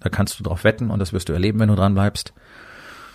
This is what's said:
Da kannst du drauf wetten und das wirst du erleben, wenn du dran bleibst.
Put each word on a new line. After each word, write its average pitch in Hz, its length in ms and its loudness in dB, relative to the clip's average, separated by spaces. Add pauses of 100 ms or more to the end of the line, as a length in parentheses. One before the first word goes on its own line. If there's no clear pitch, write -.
Da - 80 0
kannst - 300 -2
du 98 40 -12
drauf 82 200 -4
wetten 110 280 2
und 104 80 0
das 95 140 -4
wirst - 160 -4
du 78 40 0
erleben, 104 260 0
wenn 110 100 4
du 104 60 4
dran 98 180 4
bleibst. 98 400 -2 (800)